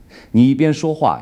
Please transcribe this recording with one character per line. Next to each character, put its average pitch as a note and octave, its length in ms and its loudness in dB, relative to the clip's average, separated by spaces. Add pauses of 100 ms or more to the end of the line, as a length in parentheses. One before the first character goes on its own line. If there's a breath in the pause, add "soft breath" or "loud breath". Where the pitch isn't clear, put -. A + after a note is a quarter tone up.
(320 loud breath)
你 A#2+ 160 4
一 C#3 60 2
边 D3+ 180 0
说 D#3 220 -4
话， G2+ 280 -2